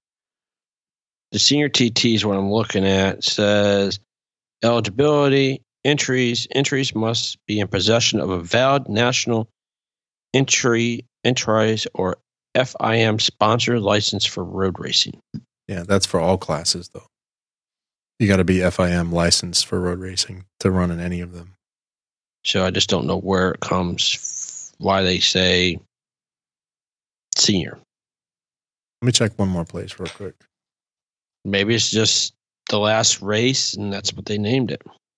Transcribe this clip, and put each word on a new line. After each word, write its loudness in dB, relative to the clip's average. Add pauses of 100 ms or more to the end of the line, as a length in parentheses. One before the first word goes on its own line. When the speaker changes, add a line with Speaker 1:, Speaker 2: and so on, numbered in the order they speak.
(1300)
Speaker 1:
The -2
senior 4
T 2
T 2
is 0
what 0
I'm 0
looking 0
at. 2
It -8
says 2 (640)
eligibility, 2 (220)
entries. 0
Entries 0
must -2
be -2
in -2
possession 0
of -2
a -2
valid 0
national 0 (840)
entry, 2 (220)
entries 2
or -2 (380)
F 0
I 2
M 2
sponsor 0
license 0
for -4
road -4
racing. -2 (480)
Speaker 2:
Yeah, -6
that's 2
for 0
all 4
classes, -4
though. -18 (1120)
You 4
gotta 4
be 2
F 0
I 2
M 0
licensed 0
for -6
road -2
racing -8 (160)
to 4
run 2
in -4
any -4
of -10
them. -20 (920)
Speaker 1:
So 0
I 0
just -2
don't 0
know -2
where 0
it -8
comes, -2
f-, -12
why 0
they 0
say 2 (1600)
senior. 0 (1200)
Speaker 2:
Let -4
me 4
check 0
one 0
more -2
place -12
real -8
quick. -14 (1080)
Speaker 1:
Maybe 2
it's 0
just 0 (360)
the 0
last 2
race, 0
and -6
that's -6
what -14
they -4
named 0
it. -8 (360)